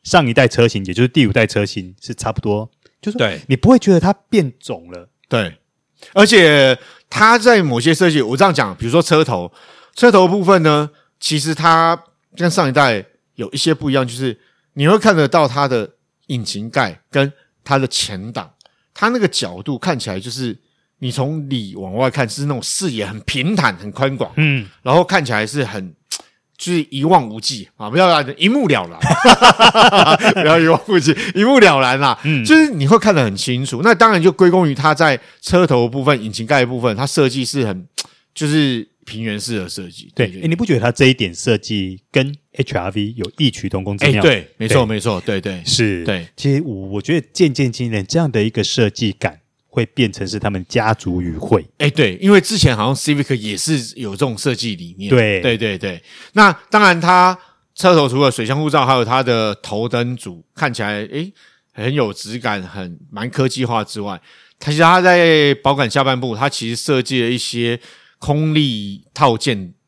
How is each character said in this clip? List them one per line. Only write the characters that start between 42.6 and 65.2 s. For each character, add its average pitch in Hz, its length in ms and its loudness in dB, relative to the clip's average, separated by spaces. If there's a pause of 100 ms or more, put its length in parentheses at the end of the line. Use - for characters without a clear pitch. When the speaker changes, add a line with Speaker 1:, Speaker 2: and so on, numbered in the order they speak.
Speaker 1:
R 90 140 -4
V 107 260 -6
有 - 220 -8
异 143 140 0
曲 - 160 -10
同 95 160 -6
工 101 120 -6
之 135 140 -2
妙？ 107 100 2
Speaker 2:
诶， 160 80 4
对， 107 280 0
没 110 100 -6
错， 123 180 2
Speaker 1:
对。 - 20 0
Speaker 2:
没 107 140 -4
错， 98 240 -4
对， 98 160 -4
对。 92 240 -8
Speaker 1:
是。 95 400 -2
Speaker 2:
对。 87 220 -6 (100)
Speaker 1:
其 143 160 -2
实 139 100 0
我， 127 120 -8 (140)
我 101 120 -8
觉 156 180 -2
得 - 140 -6
渐 156 220 0
渐 131 160 -2
今 123 180 -8
年 104 160 -4
这 165 140 -4
样 156 120 0
的 110 120 0
一 110 80 -2
个 107 140 -4
设 107 260 0
计 104 220 -4
感 - 280 -8 (280)
会 117 180 -4
变 113 260 -2
成 98 140 -10
是 104 120 -8
他 104 120 -4
们 92 180 -6
家 110 240 0
族 90 300 -4
语 85 140 -6
汇。 90 280 -2 (140)
Speaker 2:
诶， 147 120 0
对， 110 300 0
因 196 100 2
为 196 100 8
之 214 180 -2
前 127 180 2
好 107 100 -2
像 135 80 0
Civic 143 420 -2
也 104 200 -8
是 131 420 -4
有 110 120 -8
这 98 80 -10
种 120 180 -2
设 127 180 -2
计 107 220 -6
理 85 220 -16
念。 101 100 -10
Speaker 1:
对。 107 320 2
Speaker 2:
对， 117 160 0
对， 101 220 -4
对。 92 240 -8 (300)
那 208 200 6 (160)
当 214 140 2
然 175 180 4
它 180 380 4 (360)
车 180 200 4
头 143 140 4
除 131 140 0
了 135 80 4
水 113 140 -4
箱 135 140 -2
护 151 100 -2
罩， 143 160 2
还 131 80 2
有 123 120 2
它 127 180 0
的 113 400 0
头 110 260 -6
灯 120 280 -4
组， 87 280 -18 (100)
看 135 180 -4
起 110 100 -8
来， 104 220 -4
诶， 170 280 -10 (400)
很 120 220 -6
有 117 180 -2
质 110 260 -12
感， 107 240 -4
很， 92 360 -14 (120)
蛮 110 200 -10
科 131 180 -2
技 127 160 -6
化 113 180 -4
之 104 180 -12
外， 98 200 -10 (380)
它 - 120 -8
其 151 60 -4
实 165 60 2
它 175 180 6
在 170 600 4